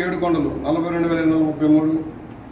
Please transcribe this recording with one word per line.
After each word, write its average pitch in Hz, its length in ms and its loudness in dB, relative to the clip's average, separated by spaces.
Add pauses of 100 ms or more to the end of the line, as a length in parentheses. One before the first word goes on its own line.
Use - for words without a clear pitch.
ఏడుకొండలు 165 440 0 (140)
నలభై 165 320 0
రెండు 165 140 0
వేల 165 140 0
ఎనిమిది 160 120 4
వందల 156 140 2
ముప్పై 151 240 0
మూడు, 156 180 4 (600)